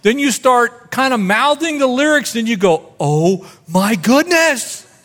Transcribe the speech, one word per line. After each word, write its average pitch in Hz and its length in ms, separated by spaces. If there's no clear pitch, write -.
then 233 180
you 285 100
start 240 640
kind 262 200
of 240 60
mouthing 285 600
the 269 100
lyrics, 285 460
then 226 120
you 226 100
go, 175 440
"Oh, 160 500
my 196 300
goodness. 294 920